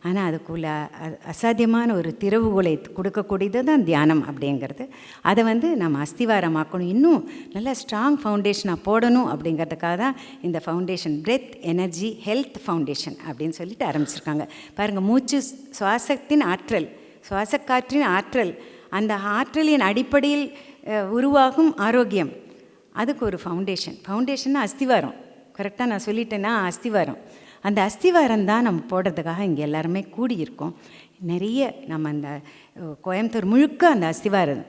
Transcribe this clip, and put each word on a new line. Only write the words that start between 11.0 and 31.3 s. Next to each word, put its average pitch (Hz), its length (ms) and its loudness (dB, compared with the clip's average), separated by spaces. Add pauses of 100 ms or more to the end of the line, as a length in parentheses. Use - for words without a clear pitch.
பிரெத் 254 380 -2
எனர்ஜி 180 640 -2
ஹெல்த் 240 300 -2 (120)
ஃபவுண்டேஷன் 147 500 -4 (140)
அப்படின்னு 151 180 -6
சொல்லிட்டு 180 360 -8
ஆரம்பிச்சிருக்காங்க. 151 640 -4 (280)
பாருங்க, 202 260 -2
மூச்சு, 262 420 2 (360)
சுவாசத்தின் 240 640 2
ஆற்றல், 185 480 0 (400)
சுவாசக்காற்றின் 254 720 0
ஆற்றல், 196 540 0 (320)
அந்த 208 260 0
ஆற்றலின் 254 680 2
அடிப்படையில், 277 680 2 (360)
அ, 208 200 -2
உருவாகும் 269 680 4
ஆரோக்கியம், 202 680 0 (480)
அதுக்கு 233 340 -2
ஒரு 180 200 -2
ஃபவுண்டேஷன். 185 520 -4 (100)
ஃபவுண்டேஷன்னா 254 600 -2
அஸ்திவாரம். 208 460 0 (440)
கரெக்டா 202 280 -6
நான் 214 200 0
சொல்லிட்டேன்னா 214 640 -2
அஸ்திவாரம். 175 500 -2 (440)
அந்த 202 200 2
அஸ்திவாரம் 226 640 4
தான் 214 180 4
நம்ம 185 280 2
போடுறதுக்காக 175 500 -2
இங்க 170 220 0
எல்லாருமே 160 440 -2 (120)
கூடியிருக்கோம். 170 560 -4 (460)
நிறைய 202 560 -2 (120)